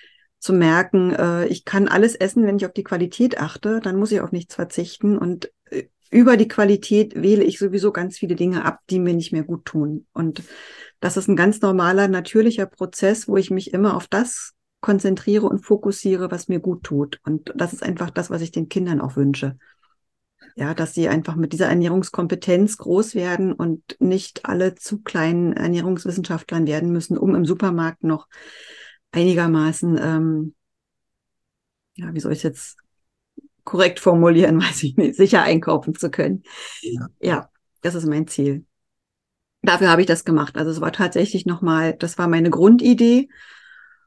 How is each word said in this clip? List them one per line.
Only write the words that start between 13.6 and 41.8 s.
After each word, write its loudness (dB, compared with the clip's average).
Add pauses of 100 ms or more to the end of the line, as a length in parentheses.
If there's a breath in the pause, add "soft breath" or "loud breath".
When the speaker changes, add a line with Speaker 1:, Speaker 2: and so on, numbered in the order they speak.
Speaker 1:
immer 2
auf -8
das -4 (280)
konzentriere 0
und 0
fokussiere, -2
was -10
mir -2
gut -4
tut. -4
Und -6
das -4
ist -12
einfach -6
das, -8
was -6
ich -8
den -6
Kindern -2
auch -6
wünsche. -2 (960 soft breath)
Ja, -6
dass -6
sie 0
einfach -2
mit -4
dieser 0
Ernährungskompetenz 0
groß -2
werden -2
und -4 (160)
nicht -2
alle 0
zu -10
kleinen 0
Ernährungswissenschaftlern -2
werden -2
müssen, -2
um 2
im 2
Supermarkt -2
noch -4 (840 loud breath)
einigermaßen, 2
ähm, -2 (1400)
ja, -12
wie -6
soll -4
ich -4
es -18
jetzt -8 (840)
korrekt 0
formulieren, 6
<laughs> 0
weiß -4
ich -2
nicht, 2
sicher 4
einkaufen 0
zu -6
können. -4 (380 loud breath)
Speaker 2:
Ja. -8 (140)
Speaker 1:
Ja, -2 (320)
das -4
ist -4
mein -2
Ziel. -4 (960)
Dafür 2
habe 6
ich 2
das 0
gemacht. 0
Also -4
es -6
war -4
tatsächlich -2
nochmal, 0